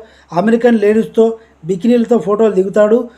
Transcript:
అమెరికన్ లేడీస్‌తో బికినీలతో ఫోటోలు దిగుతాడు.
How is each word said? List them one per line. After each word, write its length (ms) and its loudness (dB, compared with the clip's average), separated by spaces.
అమెరికన్ 520 0
లేడీస్‌తో 400 0
బికినీలతో 540 0
ఫోటోలు 340 0
దిగుతాడు. 460 0